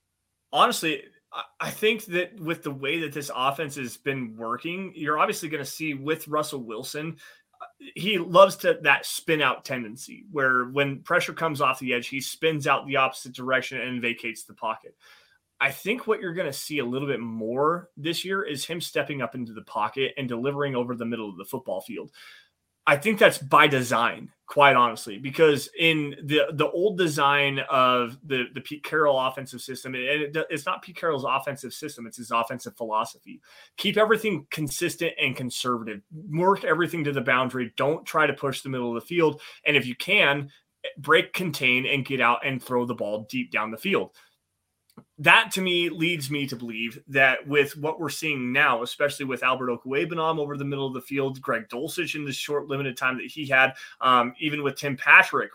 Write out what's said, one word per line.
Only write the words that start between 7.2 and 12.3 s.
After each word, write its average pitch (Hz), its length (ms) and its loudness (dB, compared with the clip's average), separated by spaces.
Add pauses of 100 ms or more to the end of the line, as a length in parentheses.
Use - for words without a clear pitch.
uh, - 60 -16 (280)
he 196 220 0
loves 180 400 8
to, 175 260 0
that 143 220 4
spin - 380 0
out 131 240 0
tendency 123 640 -8
where 131 380 2
when 139 300 0
pressure 170 340 0
comes 156 260 -2
off 131 180 2
the 127 140 -4
edge, 123 160 -2
he 135 140 -6
spins 156 440 -2